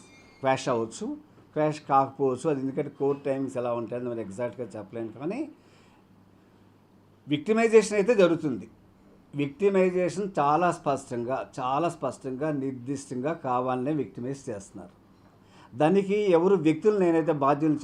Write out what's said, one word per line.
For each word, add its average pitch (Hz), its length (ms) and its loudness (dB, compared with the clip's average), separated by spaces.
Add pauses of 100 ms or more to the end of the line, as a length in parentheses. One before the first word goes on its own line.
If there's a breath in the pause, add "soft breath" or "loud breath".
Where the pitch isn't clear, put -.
(400)
క్వాష్ 131 300 0
అవ్వచ్చు, 127 480 -4 (360)
క్వాష్ 151 360 0
కాకపోవచ్చు. 135 600 2
అది 135 120 -2
ఎందుకంటే 135 280 -4
కోర్టు 139 340 -2
టైమింగ్స్ 135 340 -4
ఎలా 120 160 -2
ఉంటాయని 120 360 -6
మనం 117 100 -6
ఎగ్జాక్ట్గా 110 480 -8 (120)
చెప్పలేను. 110 320 -10
కానీ 185 400 -8 (1800 soft breath)
విక్టిమైజేషన్ 208 720 4
అయితే 208 180 4
జరుగుతుంది. 156 540 2 (680)
విక్టిమైజేషన్ 185 920 0 (100)
చాలా 156 320 4
స్పష్టంగా, 127 800 -4 (100)
చాలా 135 300 0
స్పష్టంగా, 139 600 -6
నిర్దిష్టంగా 135 840 -6
కావాలనే 127 600 -2
విక్టిమైజ్ 131 560 -6
చేస్తున్నారు. 95 400 -12 (880 loud breath)
దానికి 190 540 4
ఎవరు 175 240 6
వ్యక్తులు 160 440 2
నేనైతే 165 320 4
బాధ్యులు 143 520 2